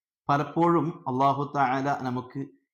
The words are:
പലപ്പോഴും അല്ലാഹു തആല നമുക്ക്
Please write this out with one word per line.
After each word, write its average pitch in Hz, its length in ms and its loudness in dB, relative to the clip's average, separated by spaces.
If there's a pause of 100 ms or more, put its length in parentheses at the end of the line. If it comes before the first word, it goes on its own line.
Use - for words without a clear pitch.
(280)
പലപ്പോഴും 160 800 0
അല്ലാഹു 139 480 0
തആല 135 460 0
നമുക്ക് 123 360 -6 (360)